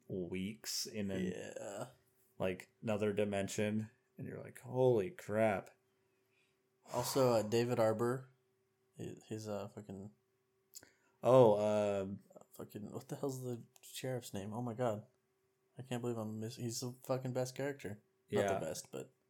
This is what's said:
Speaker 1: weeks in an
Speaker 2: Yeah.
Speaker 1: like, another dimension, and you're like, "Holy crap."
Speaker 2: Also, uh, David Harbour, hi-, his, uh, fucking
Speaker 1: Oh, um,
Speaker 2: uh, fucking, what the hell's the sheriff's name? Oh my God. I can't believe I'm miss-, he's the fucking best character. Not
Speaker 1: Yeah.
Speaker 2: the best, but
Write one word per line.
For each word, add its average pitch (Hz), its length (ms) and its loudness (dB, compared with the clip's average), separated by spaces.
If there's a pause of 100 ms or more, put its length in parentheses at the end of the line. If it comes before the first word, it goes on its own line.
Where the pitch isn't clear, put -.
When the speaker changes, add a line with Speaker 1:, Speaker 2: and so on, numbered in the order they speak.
Speaker 1:
weeks 92 760 -6
in 101 240 -4
an 95 260 -2
Speaker 2:
Yeah. 107 500 -8 (520)
Speaker 1:
like, 95 320 -4 (120)
another 107 300 2
dimension, 104 800 0 (260)
and 135 100 -10
you're - 160 -10
like, - 180 -16
"Holy 123 500 4
crap." 107 600 0 (1200)
Speaker 2:
Also, 123 400 4
uh, 107 80 6
David 117 360 4
Harbour, 117 520 2 (640)
hi-, - 200 -8 (120)
his, 110 180 -8
uh, 104 220 -6
fucking 101 420 -12 (1120)
Speaker 1:
Oh, 120 360 8 (420)
um, 98 200 -6 (140)
Speaker 2:
uh, - 40 -20 (140)
fucking, - 400 -12
what - 160 -10
the 147 80 -6
hell's 135 260 -4
the 123 180 -6 (220)
sheriff's - 500 -8
name? 104 220 -6
Oh 117 80 -4
my 120 100 -4
God. 110 320 -2 (720)
I 127 40 -12
can't 120 180 -4
believe 120 160 -2
I'm 110 240 -6
miss-, 113 160 -6
he's 117 240 -4
the 123 140 -6 (100)
fucking 127 300 -2
best 127 200 -2
character. 135 460 -8 (300)
Not 104 100 4
Speaker 1:
Yeah. 98 180 2
Speaker 2:
the 87 80 -4
best, - 240 -8
but - 220 -8 (180)